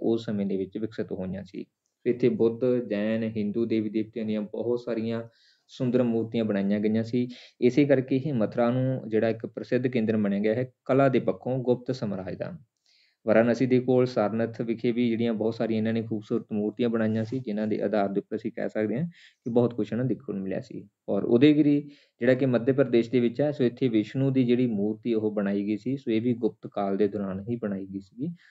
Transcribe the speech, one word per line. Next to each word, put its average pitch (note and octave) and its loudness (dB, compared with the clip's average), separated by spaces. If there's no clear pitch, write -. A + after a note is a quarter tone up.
ਉਸ A2+ 0
ਸਮੇਂ G2+ -2
ਦੇ G2 -2
ਵਿੱਚ F#2+ -6
ਵਿਕਸਿਤ G#2+ -6
ਹੋਈਆਂ F#2 -8
ਸੀ। - -12
ਇੱਥੇ A#2+ 2
ਬੁੱਧ, A2+ 0
ਜੈਨ, G#2+ -2
ਹਿੰਦੂ A2 -2
ਦੇਵੀ A2 0
ਦੇਵਤਿਆਂ A2 -6
ਦੀਆਂ G#2+ -2
ਬਹੁਤ A2 -4
ਸਾਰੀਆਂ A2+ -4
ਸੁੰਦਰ B2+ 0
ਮੂਰਤੀਆਂ A2+ 0
ਬਣਾਈਆਂ G2+ 0
ਗਈਆਂ G#2+ 2
ਸੀ। B2 -2
ਇਸੇ B2 6
ਕਰਕੇ C3+ 2
ਹੀ C#3+ -4
ਮਥੁਰਾ A#2+ 0
ਨੂੰ B2+ -2
ਜਿਹੜਾ A2 2
ਇੱਕ A2+ -4
ਪ੍ਰਸਿੱਧ B2 -2
ਕੇਂਦਰ A2 0
ਮੰਨਿਆ G2+ 0
ਗਿਆ G#2+ 2
ਹੈ B2 -2
ਕਲਾ C3+ 4
ਦੇ B2 4
ਪੱਖੋਂ B2 -2
ਗੁਪਤ B2 0
ਸਮਰਾਜ G2 -6
ਦਾ। E3 -8
ਵਾਰਾਣਸੀ A#2 4
ਦੇ B2+ 4
ਕੋਲ B2+ 4
ਸਾਰਨਾਥ A#2 -2
ਵਿਖੇ A#2 -2
ਵੀ A#2+ 0
ਜਿਹੜੀਆਂ A2+ 0
ਬਹੁਤ A2 -2
ਸਾਰੀਆਂ A2+ -2
ਇਹਨਾਂ A2 0
ਨੇ A2+ 0
ਖੂਬਸੂਰਤ A2 -4
ਮੂਰਤੀਆਂ G#2+ -2
ਬਣਾਈਆਂ A2 0
ਸੀ, C3 -6
ਜਿਨ੍ਹਾਂ A2 -4
ਦੇ G#2 -2
ਆਧਾਰ G2+ 0
ਦੇ G2 -4
ਉੱਪਰ - -6
ਅਸੀਂ G#2+ -6
ਕਹਿ G#2 -6
ਸਕਦੇ G#2+ -2
ਹਾਂ E3+ -2
ਕਿ - -14
ਬਹੁਤ A#2+ 2
ਕੁਛ, A2 -4
ਹਨਾ, A#2+ -2
ਦੇਖਣ C3+ -4
ਨੂੰ G2 -6
ਮਿਲਿਆ F#2+ -6
ਸੀ। - -14
ਔਰ G2+ 0
ਉਦੈਗਿਰੀ D3 4
ਜਿਹੜਾ B2 4
ਕਿ C3 2
ਮੱਧ A#2+ 2
ਪ੍ਰਦੇਸ਼ A#2+ 2
ਦੇ C3 2
ਵਿੱਚ A#2+ 0
ਹੈ, D3 2
ਸੋ C#3 -2
ਇੱਥੇ C3 2
ਵਿਸ਼ਨੂੰ C3 0
ਦੀ C3 2
ਜਿਹੜੀ B2 4
ਮੂਰਤੀ G#2+ -2
ਉਹ G#2+ 0
ਬਣਾਈ G2+ 0
ਗਈ G#2 -2
ਸੀ, B2+ -4
ਸੋ C3 -4
ਇਹ A2 2
ਵੀ B2 2
ਗੁਪਤ A2 -4
ਕਾਲ G2 -2
ਦੇ G#2 4
ਦੌਰਾਨ G2+ -4
ਹੀ A#2+ -2
ਬਣਾਈ G2+ -4
ਗਈ F#2+ -10
ਸੀਗੀ। A#2+ -10